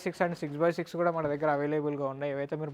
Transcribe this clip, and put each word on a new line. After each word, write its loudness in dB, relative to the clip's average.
సిక్స్ 0
and 0
సిక్స్ -4
బై 6
సిక్స్ -6
కూడా 4
మన 0
దగ్గర 2
అవైలబుల్‌గా 0
ఉన్నాయి. -4
ఏవైతే -4
మీరు -6